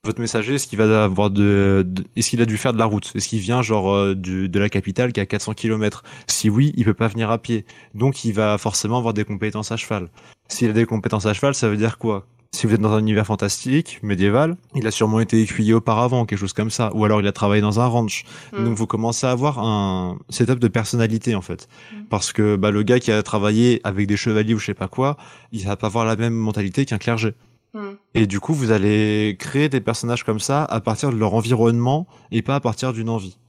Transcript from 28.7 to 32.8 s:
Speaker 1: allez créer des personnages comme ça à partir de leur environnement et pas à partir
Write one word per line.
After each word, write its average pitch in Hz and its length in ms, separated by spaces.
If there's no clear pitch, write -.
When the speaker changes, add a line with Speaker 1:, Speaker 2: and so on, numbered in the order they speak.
Speaker 1:
allez 107 680
créer 143 320
des 131 100
personnages 117 440
comme 107 160
ça 139 240
à 110 180
partir 113 300
de 117 60
leur 107 180
environnement 117 720
et 113 100
pas 135 140
à 143 40
partir 127 340